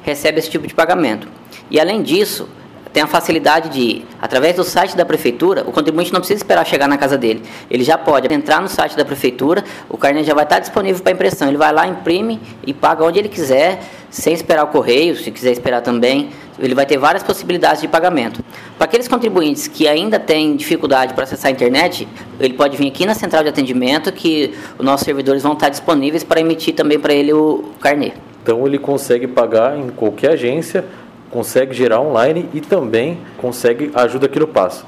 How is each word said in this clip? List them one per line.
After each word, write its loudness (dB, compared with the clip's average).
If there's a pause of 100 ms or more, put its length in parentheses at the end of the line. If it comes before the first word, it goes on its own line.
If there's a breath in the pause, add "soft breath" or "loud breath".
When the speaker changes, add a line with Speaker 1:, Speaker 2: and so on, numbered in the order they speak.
Speaker 1:
recebe -2
esse -2
tipo -6
de -14
pagamento. 0 (420 loud breath)
E 2
além 0
disso, -2 (420)
tem 0
a 0
facilidade 2
de, -2 (160)
através 2
do 0
site 0
da 4
prefeitura, 0
o -4
contribuinte -2
não 0
precisa -2
esperar 2
chegar 2
na 2
casa 0
dele. 0 (260 loud breath)
Ele 0
já 4
pode 2
entrar 2
no -2
site -4
da 2
prefeitura, 0 (240 loud breath)
o -10
carnê 0
já 2
vai 4
estar 2
disponível -2
pra 2
impressão. 0
Ele 0
vai 4
lá, 2
imprime -2 (240 loud breath)
e -6
paga 0
onde 2
ele 0
quiser, 2 (300 loud breath)
sem -2
esperar 2
o 0
correio, 4
se -10
quiser 0
esperar 0
também. 0 (260 loud breath)
Ele -2
vai 2
ter 2
várias 2
possibilidades 0
de -4
pagamento. 0 (320 loud breath)
Pra 0
aqueles 0
contribuintes 0
que 0
ainda 2
têm 2
dificuldade 0
pra -4
acessar -4
a 4
internet, 0 (320 loud breath)
ele 0
pode 2
vir 0
aqui -2
na 2
central 0
de -2
atendimento, 0
que -2 (240 loud breath)
os -4
nossos 2
servidores 0
vão 2
estar 0
disponíveis 0
pra 0
emitir 0
também 2
pra 0
ele 2
o 2 (140)
carnê. 0 (280)
Speaker 2:
Então 0
ele 0
consegue 0
pagar 2
em -6
qualquer 0
agência, -2 (460 loud breath)
consegue -2
gerar 2
online 0
e -6
também -2 (180)
consegue -2
a 2
ajuda 2
aqui 0
no 2
Paço. -2